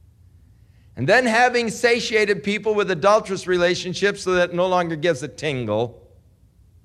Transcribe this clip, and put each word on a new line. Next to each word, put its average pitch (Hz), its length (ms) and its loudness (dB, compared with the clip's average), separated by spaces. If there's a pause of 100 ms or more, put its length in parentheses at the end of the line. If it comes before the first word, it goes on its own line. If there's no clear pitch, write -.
(960)
And 131 120 -6
then 247 180 4
having 240 440 2
satiated 214 760 0
people 208 300 -2
with 202 160 0
adulterous 190 580 0
relationships 180 760 0
so 185 100 -2
that 175 180 2
it 175 40 -8
no 180 120 0
longer 175 280 0
gives 151 280 -2
a 147 40 -8
tingle, 120 800 -4 (760)